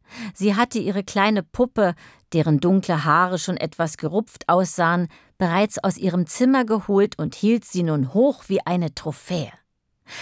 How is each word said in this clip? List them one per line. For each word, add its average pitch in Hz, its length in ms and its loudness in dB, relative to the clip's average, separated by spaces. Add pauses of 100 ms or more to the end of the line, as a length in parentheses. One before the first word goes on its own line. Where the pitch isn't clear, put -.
(340)
Sie 202 220 0
hatte 240 240 0
ihre 196 240 -2
kleine 202 400 0
Puppe, 208 520 0 (380)
deren 156 260 4
dunkle 175 460 2
Haare 175 340 2
schon 180 160 -4
etwas 156 400 -4
gerupft 180 540 -4
aussahen, 175 580 2 (300)
bereits 190 440 0
aus 190 160 0
ihrem 175 300 0
Zimmer 254 380 2
geholt 208 520 0
und - 180 -6
hielt 220 280 2
sie 180 200 -4
nun 147 300 0
hoch 254 340 2
wie 190 180 -2
eine 170 280 -2
Trophäe. 156 600 -8 (680)